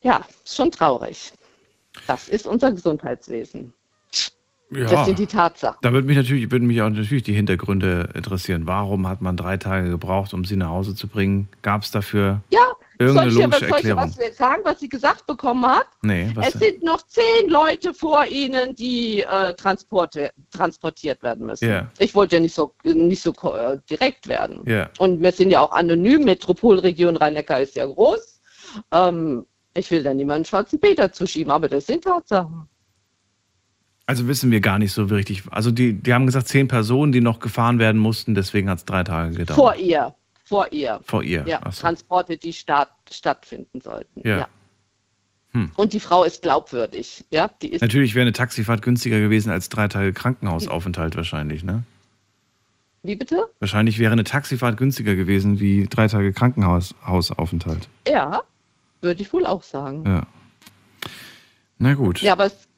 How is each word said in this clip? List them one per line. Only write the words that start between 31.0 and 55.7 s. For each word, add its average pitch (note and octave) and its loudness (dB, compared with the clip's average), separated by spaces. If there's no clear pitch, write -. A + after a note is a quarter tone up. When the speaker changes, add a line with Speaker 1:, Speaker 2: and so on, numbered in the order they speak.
Speaker 1:
zuschieben, D#3 -4
aber D#3 2
das C#3 -2
sind E4+ -2
Tatsachen. F3+ -2
Speaker 2:
Also B2 -2
wissen B2 0
wir A2 4
gar G2+ 2
nicht G2+ 0
so G#2+ 0
richtig. G2 -2
Also A2 0
die, A#2+ 2
die A#2 0
haben C3 4
gesagt, B2+ 0
zehn C#3 2
Personen, B2+ 2
die B2 4
noch A#2 2
gefahren A#2+ 0
werden A2 4
mussten, A2 0
deswegen G2 0
hat's F2+ -4
drei F#2+ -2
Tage E2 -4
gedauert. E2+ -2
Speaker 1:
Vor B3 6
ihr, D3+ 0
vor G3+ -2
ihr. C3 -4
Speaker 2:
Vor - -2
ihr, D#2 -4
Speaker 1:
Ja, D#3+ -4
Speaker 2:
ach - -8
so. - -12
Speaker 1:
Transporte, E3+ -2
die E3 -12
statt-, C#3+ -2
stattfinden - -8
sollten. - -16
Speaker 2:
Ja. G2+ 0
Speaker 1:
Ja. - -6
Speaker 2:
Hm. G2+ -2
Speaker 1:
Und G#3 -2
die G#3 -6
Frau F3 2
ist - -4
glaubwürdig, B2+ -4
ja, D#3+ 0
die - -10
ist A2 -4
Speaker 2:
Natürlich A#2 2
wäre B2+ 2
eine A#2+ 2
Taxifahrt A#2 -4
günstiger A#2 0
gewesen G#2+ 2
als G2 -4
drei G#2 -2
Tage G2 -2
Krankenhausaufenthalt F2 -4
wahrscheinlich, D#2 -6
ne? G2+ -4
Speaker 1:
Wie G3+ -6
bitte? E4+ -2
Speaker 2:
Wahrscheinlich G#2 0
wäre A2+ 2
eine A2+ 2
Taxifahrt B2 -4
günstiger A#2 0
gewesen F#2+ 0
wie G2+ 2